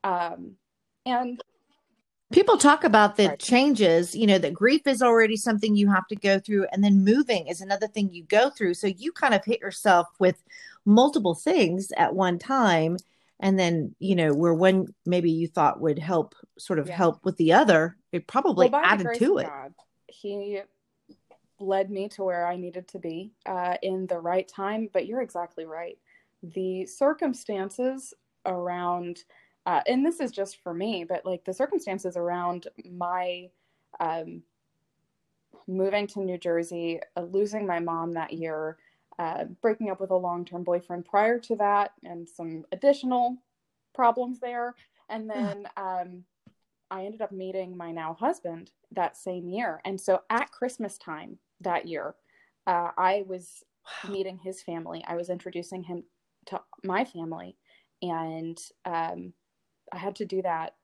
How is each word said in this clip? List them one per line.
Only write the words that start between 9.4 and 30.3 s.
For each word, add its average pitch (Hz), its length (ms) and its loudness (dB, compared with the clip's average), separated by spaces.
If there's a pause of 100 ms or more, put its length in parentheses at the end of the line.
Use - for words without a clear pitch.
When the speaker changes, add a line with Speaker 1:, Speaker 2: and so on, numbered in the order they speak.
Speaker 2:
hit 208 140 -2
yourself 180 480 2 (120)
with 185 240 2 (400)
multiple 214 520 6
things 196 600 0
at - 200 2
one 185 240 0
time. 180 580 2 (420)
And 190 200 2
then, 170 400 0
you 190 160 0
know, 156 180 4
where 170 200 4
one 185 420 4 (100)
maybe 175 240 2
you 160 180 0
thought 156 340 2
would 151 180 0
help, 160 340 -2 (240)
sort 170 220 -4
of 139 80 -4
Speaker 1:
Yeah. 175 80 -10
Speaker 2:
help 170 280 2
with 185 140 -4
the 160 160 6
other, 180 440 6 (140)
it 170 140 -6
probably 226 460 4
Speaker 1:
Well, 285 100 2
by - 0 -
the 202 120 6
Speaker 2:
added 202 100 0
Speaker 1:
grace 233 160 -4
Speaker 2:
to 320 180 4
Speaker 1:
of - 80 -2
Speaker 2:
it. - 20 -10
Speaker 1:
God, 139 280 -14 (320)
he 202 540 -10 (1000)
led 196 320 -2
me 196 180 -8
to 202 140 -10
where 175 240 -2
I 175 80 -4
needed 180 320 -12
to 185 120 -16
be, 175 320 -10 (140)
uh, 180 380 -4
in 190 240 -4
the 175 120 -4
right 180 280 -2
time. 208 440 -6
But 185 140 -2
you're 233 160 -6
exactly 170 440 -10
right. 160 340 -14 (420)
The 185 460 -8
circumstances 262 1300 -4 (320)
around, 175 800 -6 (420)
uh, 175 220 2
and 262 180 2
this 339 140 -2
is - 120 -4